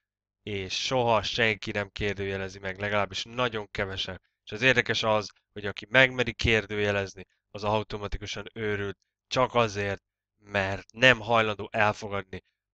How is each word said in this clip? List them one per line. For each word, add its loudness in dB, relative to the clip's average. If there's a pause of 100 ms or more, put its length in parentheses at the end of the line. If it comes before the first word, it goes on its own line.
(440)
és -4
soha 2
senki 0
nem -4
kérdőjelezi -4
meg, -8
legalábbis -2
nagyon -4
kevesen. -4 (220)
És -16
az -6
érdekes 4
az, 2 (240)
hogy -8
aki -8
megmeri 4
kérdőjelezni, 0 (260)
az -10
automatikusan -4
őrült, -4 (300)
csak 0
azért, 0 (360)
mert -2
nem 4
hajlandó 2
elfogadni -2 (300)